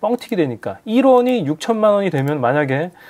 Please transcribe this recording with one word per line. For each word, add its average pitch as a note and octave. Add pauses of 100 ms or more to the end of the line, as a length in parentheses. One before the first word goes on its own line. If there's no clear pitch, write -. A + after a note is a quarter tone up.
뻥튀기 A#3
되니까. B2
일 A#3+
원이 B3
육천만 G#3+
원이 G3
되면 C#3+
만약에 C#3 (180)